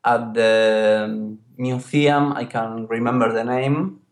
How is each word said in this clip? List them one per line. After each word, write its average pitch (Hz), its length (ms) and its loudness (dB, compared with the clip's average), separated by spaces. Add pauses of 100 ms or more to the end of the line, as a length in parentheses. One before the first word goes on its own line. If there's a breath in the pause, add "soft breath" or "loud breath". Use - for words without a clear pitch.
at 117 300 0
the 107 1040 2 (200)
museum, 143 760 0
I 123 100 -6
can't 113 460 -6
remember 117 420 0
the 113 140 -2
name 139 560 -2 (100)